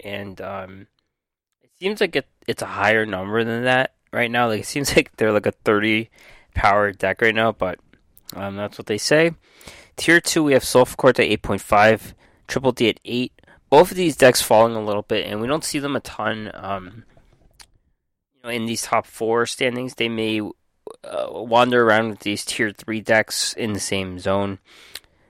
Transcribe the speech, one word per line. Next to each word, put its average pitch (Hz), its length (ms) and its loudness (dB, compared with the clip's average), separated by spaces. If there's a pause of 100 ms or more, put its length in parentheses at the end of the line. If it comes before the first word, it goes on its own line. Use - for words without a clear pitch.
and, 101 360 -12
um, 95 480 -14 (760)
it - 160 -20
seems 202 200 -4
like 185 160 -2
it, 139 120 -4 (200)
it's - 140 -6
a 101 60 -8
higher 107 400 2
number 101 360 -2
than 117 200 -4
that 127 300 0 (180)
right 117 180 -2
now. 120 200 0
Like, 107 120 -2
it - 60 -12
seems 139 280 -2
<laughs> - 0 -
like - 200 0
they're, 110 160 0
like, 104 160 2
a 104 40 -2
thirty 110 600 0 (420)
power 104 380 2
deck 95 300 -2
right 113 120 4
now, 113 200 2
but, 92 260 -6 (560)
um, 98 200 -10
that's 101 220 -8
what - 80 -14
they 104 140 -4
say. 160 320 2 (640)
Tier 170 260 4
two, - 220 0
we 143 100 4
have 127 100 4
Sulfur - 320 4
Corte 127 260 4
eight 104 200 0
point 98 200 -4
five, 107 520 4 (340)
Triple 131 240 -2
D 117 180 2
at - 160 -2
eight. 123 280 -6 (360)
Both 165 200 6
of 185 80 -10
these 170 200 0
decks 127 240 6
falling 113 340 4
a 110 80 -6
little 104 180 -4
bit, 101 240 -2
and 104 160 -6
we 117 60 -6
don't 151 160 -4
see - 160 -6
them 139 160 -6
a 113 60 -4
ton, 110 520 -6
um, 98 520 -12 (1300)
you 131 80 -20
know, 120 60 -14
in 117 160 -4
these 113 180 -4
top 110 240 -2
four 117 380 0
standings. 127 500 -4
They 117 140 -2
may, 110 320 -2
uh, - 880 -10
wander 120 540 2
around 113 260 2
with 101 100 -10
these 101 240 -6
tier - 280 -4
three 110 280 -8
decks - 540 0
in 110 200 -4
the 98 60 -4
same 92 400 -6
zone. 98 400 -2 (720)